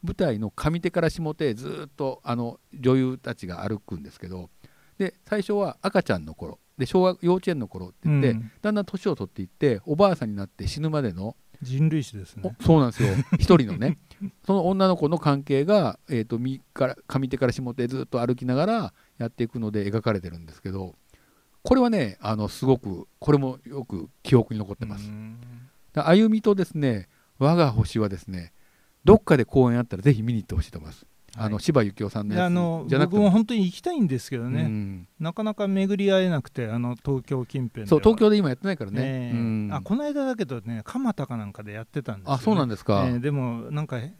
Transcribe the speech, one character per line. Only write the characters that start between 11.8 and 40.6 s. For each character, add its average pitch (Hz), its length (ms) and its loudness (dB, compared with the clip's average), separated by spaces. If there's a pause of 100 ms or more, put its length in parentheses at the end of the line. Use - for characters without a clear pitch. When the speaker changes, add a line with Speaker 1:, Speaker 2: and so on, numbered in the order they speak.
Speaker 2:
類 156 140 0
史 - 140 -12
で 95 80 -12
す - 120 -20
ね。 113 240 -8
Speaker 1:
お、 - 20 -12
そ 165 140 8
う 151 40 8
な 127 80 4
ん - 20 -2
で - 60 -10
す 127 60 0
よ。 101 120 2 (100)
Speaker 2:
<laughs> - 140 0
Speaker 1:
一 - 180 8
人 131 100 4
の 92 100 -6
ね、 135 220 -2 (480)
そ 190 80 2
の 180 140 0
女 190 180 2
の 185 100 4
子 156 120 0
の 165 100 0
関 139 240 2
係 143 220 2
が、 170 340 2 (100)
え 120 120 -2
ー 110 40 -2
と、 113 140 -4
み- 131 220 -4 (120)
か 135 160 0
ら、 131 80 -6 (120)
上 135 200 -2
手 135 80 -4
か 131 100 2
ら 120 60 2
下 123 220 -6
手 127 80 -4
へ 120 60 0
ず 131 140 -6
っ 123 40 -8
と 120 180 -2
歩 123 120 2
き 123 100 -8
な 127 80 0
が 151 120 2
ら 208 280 -2 (240)
や 120 80 -4
っ 113 40 -6
て - 140 -2
い 113 40 -4
く 120 120 -6
の 107 100 -2
で 101 200 -2
描 110 100 0
か 110 120 -2
れ 101 80 -2
て 87 100 -12
る 85 80 -14
ん 85 80 -16
で 80 60 -20
す - 100 -20
け 98 100 -8
ど、 95 220 -8 (680)
こ - 120 2
れ 262 60 4
は 240 100 4
ね、 131 300 -2
あ 107 160 -2
の、 107 120 -2
す - 180 -6
ご 131 100 4
く、 92 320 -10 (100)
こ - 140 0
れ 143 60 6
も 131 260 -4
よ 131 200 -12
く - 260 -10 (120)
記 - 140 4
憶 113 180 4
に 107 60 -4
残 98 140 -8
っ - 20 -14
て - 80 -10
ま 104 140 -10
す。 104 100 -12
Speaker 2:
う - 20 -12
ん。 110 280 -14 (540)
Speaker 1:
だ-、 156 160 -2
歩 214 220 6
み 214 120 2
と 208 120 4
で 190 120 0
す - 100 -10
ね、 120 320 0 (300)
我 147 160 4
が 156 180 4
星 113 260 0
は 107 100 2
で 95 100 -6
す - 100 -16
ね、 90 240 -10 (520)
ど 196 120 12
っ 214 60 4
か 160 140 4
で 120 80 4
公 127 260 4
演 120 80 2
あ 123 40 0
っ 117 40 -4
た - 100 -8
ら 90 60 -10
ぜ 135 120 6
ひ 110 80 -2
見 117 100 -2
に 113 80 0
行 92 40 -10
っ - 20 -18
て - 80 -6
ほ 80 80 0
し - 60 -6
い - 40 -20
と 85 60 -14
思 76 80 -16
い 80 40 -16
ま 76 60 -18
す。 - 100 -20 (300)
Speaker 2:
は 107 80 -6
い。 - 20 0
Speaker 1:
あ - 40 0
の、 107 80 -2
柴 139 240 4
由 101 100 0
紀 - 120 -6
夫 98 60 -4
さ 107 120 -4
ん 104 60 -4
の 104 60 -2
や 175 40 2
つ - 0 -
Speaker 2:
い - 40 2
や、 180 40 2
あ 175 40 0
の、 170 360 0
Speaker 1:
じ - 80 0
ゃ 139 40 4
な 147 80 4
く 175 40 -4
て 196 60 0
も。 208 80 6
Speaker 2:
僕 - 20 6
も 196 60 6
本 220 140 4
当 240 80 -4
に 202 100 2
行 175 100 -4
き - 60 -16
た 349 120 -4
い 330 60 -4
ん 214 80 2
で 131 120 -2
す - 120 -10
け 127 80 -4
ど 120 100 -6
ね。 135 140 -2
Speaker 1:
う - 40 0
ん。 98 420 -6 (100)
Speaker 2:
な 165 140 -6
か 220 100 -8
な 214 120 -4
か 208 140 -4
巡 196 360 0
り 196 80 4
合 190 80 4
え 185 100 2
な 151 100 0
く - 80 -10
て、 120 200 -6
あ 113 100 -4
の、 120 260 -4
東 135 200 -2
京 127 200 -4
近 131 200 -6
辺 113 100 -8
で 120 80 -10
は。 104 60 -10
Speaker 1:
そ 156 80 6
う、 - 20 6
東 220 180 6
京 214 140 6
で 208 60 6
今 190 120 2
や 127 60 0
っ - 40 -10
て - 80 -8
な 196 60 -2
い 165 40 -4
か 117 80 -8
ら 98 80 -8
ね。 131 100 -2
Speaker 2:
え 127 320 -4
え。 - 20 -2
Speaker 1:
う 117 40 0
ん。 110 320 -2
Speaker 2:
あ、 147 100 -4
こ 214 140 -2
の 294 80 -4
間 285 200 -4
だ 262 120 -4
け 190 80 -4
ど 127 160 -8